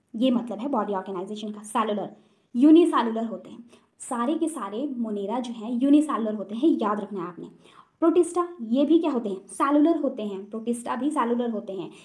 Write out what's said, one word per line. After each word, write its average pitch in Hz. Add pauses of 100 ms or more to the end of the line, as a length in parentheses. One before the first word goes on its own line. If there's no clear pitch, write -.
(160)
ये 247
मतलब 208
है 262
body 208
organization 196
का। 214
cellular, 208 (460)
unicellular 262
होते 190
हैं - (340)
सारे 247
के -
सारे 240
Monera 208
जो 233
हैं 226
unicellular 269
होते 202
हैं, 269
याद 220
रखना 196
है 170
आपने। 175 (560)
Protista 339 (160)
ये 240
भी 320
क्या 330
होते 226
हैं, 190
सेलुलर 294
होते 247
हैं, 202
Protista 233
भी 285
सेलुलर 240
होते 202
हैं, 175 (120)